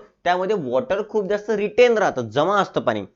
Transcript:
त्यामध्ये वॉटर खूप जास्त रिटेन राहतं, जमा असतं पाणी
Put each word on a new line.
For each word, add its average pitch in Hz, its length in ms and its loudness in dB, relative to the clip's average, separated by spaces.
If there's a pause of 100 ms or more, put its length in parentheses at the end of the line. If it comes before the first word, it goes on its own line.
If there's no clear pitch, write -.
(240)
त्यामध्ये 185 320 0
वॉटर 131 520 -2
खूप 202 200 -2
जास्त 202 220 -4
रिटेन 214 480 2
राहतं, 131 320 0
जमा 165 300 2
असतं 160 200 -2
पाणी 110 240 -2 (120)